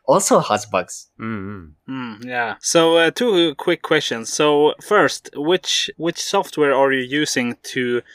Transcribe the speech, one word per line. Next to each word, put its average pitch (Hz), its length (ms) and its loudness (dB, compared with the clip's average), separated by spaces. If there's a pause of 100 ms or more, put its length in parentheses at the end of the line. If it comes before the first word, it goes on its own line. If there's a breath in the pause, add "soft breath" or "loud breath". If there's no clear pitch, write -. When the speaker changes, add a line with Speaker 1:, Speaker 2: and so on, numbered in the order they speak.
Speaker 1:
also 185 340 4
has 107 260 -2
bugs. - 420 -6 (120)
Speaker 2:
Mm-hmm. 101 720 -10
Speaker 3:
Mm, 120 320 -12
yeah. 120 360 -4
So, 165 340 4
uh, 165 160 4
two 175 440 0
quick - 260 -2
questions. 123 500 -2
So, 147 500 2
first, - 540 0
which, 156 640 -2
which 165 260 -6
software 151 500 0
are 135 200 2
you 127 100 0 (180)
using 123 360 -2 (160)
to 123 300 -2 (120)